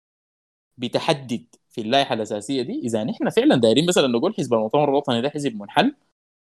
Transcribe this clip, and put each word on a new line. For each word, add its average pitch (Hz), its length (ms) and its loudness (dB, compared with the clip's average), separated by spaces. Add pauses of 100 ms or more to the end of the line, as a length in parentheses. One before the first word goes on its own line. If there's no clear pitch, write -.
(800)
بتحدد 123 680 -4 (240)
في - 140 -10
اللائحة 131 320 0
الأساسية 110 480 -4
دي 226 220 -8
إذا 113 200 -2
نحن 220 260 -4
فعلًا 240 260 4
دايرين 117 300 4
مثلًا 170 200 2
نقول 117 280 0
حزب 127 200 -2
المؤتمر 113 340 2
الوطني 135 320 0
ده 139 100 -2
حزب 143 240 -4
منحل 143 400 0 (480)